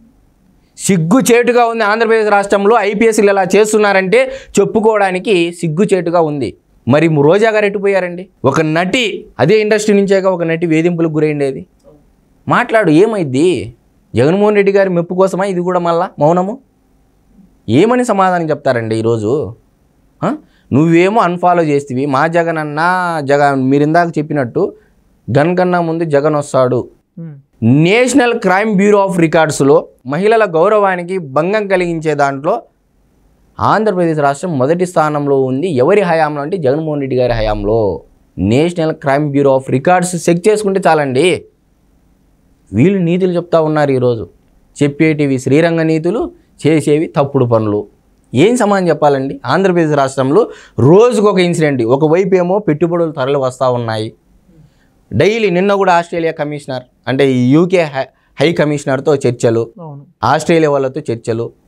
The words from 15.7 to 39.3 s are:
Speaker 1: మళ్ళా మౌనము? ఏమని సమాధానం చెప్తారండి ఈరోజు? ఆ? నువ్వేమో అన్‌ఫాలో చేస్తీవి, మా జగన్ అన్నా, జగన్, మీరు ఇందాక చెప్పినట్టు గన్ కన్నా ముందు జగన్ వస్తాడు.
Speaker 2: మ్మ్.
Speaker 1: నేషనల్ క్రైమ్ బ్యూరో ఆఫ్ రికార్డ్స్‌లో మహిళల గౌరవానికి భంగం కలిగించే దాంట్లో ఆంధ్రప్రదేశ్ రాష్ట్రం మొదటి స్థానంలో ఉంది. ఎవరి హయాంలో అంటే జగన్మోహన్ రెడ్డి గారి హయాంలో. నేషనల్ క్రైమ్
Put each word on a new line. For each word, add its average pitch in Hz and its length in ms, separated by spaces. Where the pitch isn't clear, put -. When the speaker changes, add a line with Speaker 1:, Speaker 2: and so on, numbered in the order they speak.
Speaker 1:
మళ్ళా 170 380
మౌనము? 175 400
ఏమని 220 360
సమాధానం 185 460
చెప్తారండి 120 460
ఈరోజు? 113 580
ఆ? 240 120
నువ్వేమో 170 480
అన్‌ఫాలో 175 420
చేస్తీవి, 143 440
మా 143 200
జగన్ 165 320
అన్నా, 165 640
జగన్, 139 380
మీరు 139 200
ఇందాక 165 360
చెప్పినట్టు 151 560
గన్ 170 180
కన్నా 180 240
ముందు 165 240
జగన్ 151 300
వస్తాడు. 131 540
Speaker 2:
మ్మ్. 165 160
Speaker 1:
నేషనల్ 226 720
క్రైమ్ 208 400
బ్యూరో 202 240
ఆఫ్ 190 200
రికార్డ్స్‌లో 156 720
మహిళల 208 380
గౌరవానికి 185 720
భంగం 175 500
కలిగించే 170 460
దాంట్లో 143 480
ఆంధ్రప్రదేశ్ 175 580
రాష్ట్రం 147 400
మొదటి 170 280
స్థానంలో 147 560
ఉంది. 131 260
ఎవరి 160 320
హయాంలో 160 420
అంటే 170 140
జగన్మోహన్ 151 440
రెడ్డి 131 160
గారి 123 160
హయాంలో. 107 680
నేషనల్ 156 540
క్రైమ్ 147 380